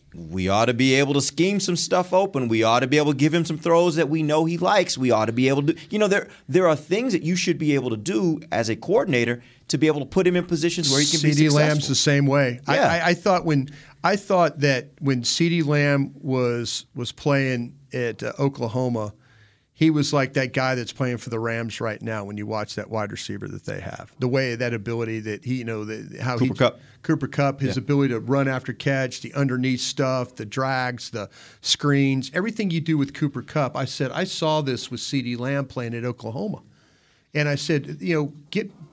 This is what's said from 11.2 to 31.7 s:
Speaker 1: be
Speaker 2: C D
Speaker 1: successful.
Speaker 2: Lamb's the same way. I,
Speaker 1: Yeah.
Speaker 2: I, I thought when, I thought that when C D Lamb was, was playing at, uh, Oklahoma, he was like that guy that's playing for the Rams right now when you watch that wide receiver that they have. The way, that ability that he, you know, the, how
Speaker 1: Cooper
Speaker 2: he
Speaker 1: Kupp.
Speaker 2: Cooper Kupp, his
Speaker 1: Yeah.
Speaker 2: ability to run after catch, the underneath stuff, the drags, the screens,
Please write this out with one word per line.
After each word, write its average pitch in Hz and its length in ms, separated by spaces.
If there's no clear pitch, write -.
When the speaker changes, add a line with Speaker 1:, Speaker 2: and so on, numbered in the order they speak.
Speaker 1:
be 151 120
Speaker 2:
C 147 120
D 156 40
Speaker 1:
successful. 147 120
Speaker 2:
Lamb's 151 280
the 139 60
same 143 320
way. 135 400
I, 139 80
Speaker 1:
Yeah. 262 140
Speaker 2:
I, 170 220
I 175 40
thought 175 300
when, 143 240
I 190 140
thought 175 440
that 135 280
when 135 240
C 170 260
D 170 140
Lamb 143 580
was, 123 640
was 123 160
playing 131 640
at, 120 300
uh, 117 180
Oklahoma, 123 720
he 160 160
was 147 220
like 135 200
that 131 220
guy 131 200
that's 120 180
playing 123 260
for 117 120
the 113 80
Rams 117 420
right 110 220
now 110 220
when 104 120
you 104 120
watch 107 260
that - 160
wide 104 220
receiver 101 340
that 98 180
they 98 140
have. - 400
The 127 80
way, 127 300
that 120 180
ability 113 460
that 107 240
he, 127 120
you 123 80
know, 110 200
the, 107 360
how 120 160
Speaker 1:
Cooper 120 180
Speaker 2:
he - 40
Speaker 1:
Kupp. 120 220
Speaker 2:
Cooper 147 260
Kupp, 139 320
his - 160
Speaker 1:
Yeah. 123 60
Speaker 2:
ability 139 320
to 113 40
run 135 300
after 127 240
catch, 135 480
the - 140
underneath 131 460
stuff, 131 540
the 117 100
drags, 127 640
the 104 180
screens, 139 760